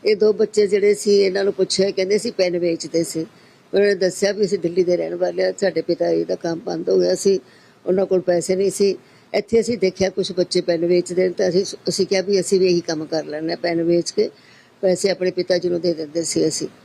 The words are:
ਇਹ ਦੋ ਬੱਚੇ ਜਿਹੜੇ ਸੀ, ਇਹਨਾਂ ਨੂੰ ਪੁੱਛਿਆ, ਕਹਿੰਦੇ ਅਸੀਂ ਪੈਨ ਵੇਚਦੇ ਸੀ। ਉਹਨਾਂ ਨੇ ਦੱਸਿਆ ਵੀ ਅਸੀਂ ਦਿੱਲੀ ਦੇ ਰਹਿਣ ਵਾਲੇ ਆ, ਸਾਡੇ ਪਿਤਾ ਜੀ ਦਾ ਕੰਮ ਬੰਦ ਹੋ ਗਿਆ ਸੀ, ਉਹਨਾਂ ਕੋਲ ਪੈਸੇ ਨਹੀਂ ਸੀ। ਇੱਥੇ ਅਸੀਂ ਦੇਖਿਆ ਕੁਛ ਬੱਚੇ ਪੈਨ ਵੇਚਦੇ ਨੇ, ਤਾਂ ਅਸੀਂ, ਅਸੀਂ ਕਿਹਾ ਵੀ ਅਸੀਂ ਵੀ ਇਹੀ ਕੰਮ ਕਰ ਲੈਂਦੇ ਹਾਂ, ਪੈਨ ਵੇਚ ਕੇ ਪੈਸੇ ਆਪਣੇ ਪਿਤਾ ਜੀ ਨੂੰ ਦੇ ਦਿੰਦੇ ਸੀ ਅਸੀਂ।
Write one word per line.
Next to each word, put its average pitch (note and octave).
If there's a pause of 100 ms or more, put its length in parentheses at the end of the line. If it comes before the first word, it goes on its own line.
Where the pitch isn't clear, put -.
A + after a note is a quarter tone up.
ਇਹ G#3+
ਦੋ G#3+
ਬੱਚੇ G#3
ਜਿਹੜੇ G3+
ਸੀ, G3+
ਇਹਨਾਂ G3
ਨੂੰ G3
ਪੁੱਛਿਆ, F#3+
ਕਹਿੰਦੇ F#3+
ਅਸੀਂ A3
ਪੈਨ F3+
ਵੇਚਦੇ E3
ਸੀ। D#3+ (480)
ਉਹਨਾਂ G3
ਨੇ G3+
ਦੱਸਿਆ F#3
ਵੀ G3+
ਅਸੀਂ F#3+
ਦਿੱਲੀ F3
ਦੇ F3
ਰਹਿਣ E3
ਵਾਲੇ F3+
ਆ, F#3
ਸਾਡੇ E3+
ਪਿਤਾ E3+
ਜੀ E3
ਦਾ E3
ਕੰਮ E3
ਬੰਦ F3
ਹੋ F#3+
ਗਿਆ F3+
ਸੀ, G3 (460)
ਉਹਨਾਂ F#3
ਕੋਲ F#3
ਪੈਸੇ F3
ਨਹੀਂ F#3+
ਸੀ। G3 (360)
ਇੱਥੇ G#3
ਅਸੀਂ A3+
ਦੇਖਿਆ F#3
ਕੁਛ F#3+
ਬੱਚੇ F3+
ਪੈਨ E3+
ਵੇਚਦੇ F3
ਨੇ, F3+
ਤਾਂ F#3
ਅਸੀਂ, F#3 (240)
ਅਸੀਂ F3+
ਕਿਹਾ F#3+
ਵੀ G3
ਅਸੀਂ F#3
ਵੀ F#3
ਇਹੀ F3
ਕੰਮ D#3
ਕਰ D3+
ਲੈਂਦੇ D#3
ਹਾਂ, E3+
ਪੈਨ E3+
ਵੇਚ E3+
ਕੇ G#3+ (520)
ਪੈਸੇ F#3
ਆਪਣੇ F3+
ਪਿਤਾ F3+
ਜੀ F3
ਨੂੰ F3
ਦੇ E3+
ਦਿੰਦੇ D#3
ਸੀ D#3
ਅਸੀਂ। D#3 (180)